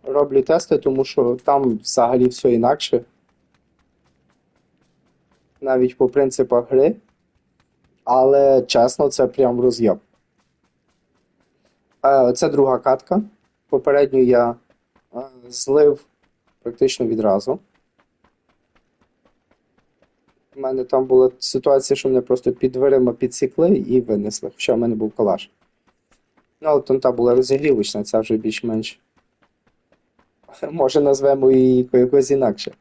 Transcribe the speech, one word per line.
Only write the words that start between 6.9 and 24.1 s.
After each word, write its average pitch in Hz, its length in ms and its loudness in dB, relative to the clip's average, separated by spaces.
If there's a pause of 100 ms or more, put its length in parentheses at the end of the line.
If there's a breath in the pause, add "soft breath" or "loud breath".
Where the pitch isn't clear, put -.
Але, 135 580 4
чесно, 131 460 0
це 131 180 -2
прям 120 340 -2
роз'єб. 117 380 0 (2000)
Е, 131 260 4
це 156 160 -2
друга 135 300 2
катка. 139 440 -2 (460)
Попередню 135 540 2
я, 120 340 2 (600)
е, 123 40 -12 (280)
злив 143 560 0 (580)
практично 123 440 -4
відразу. 107 520 -2 (3000)
У 135 40 -18
мене 131 240 -6
там 131 200 -2
була 131 340 4
ситуація, 139 580 0
що 135 120 -4
мене 127 120 2
просто 127 320 -2
під 127 200 -4
дверима 127 400 2
підсікли 131 560 -2
і 127 320 2
винесли, 107 500 -6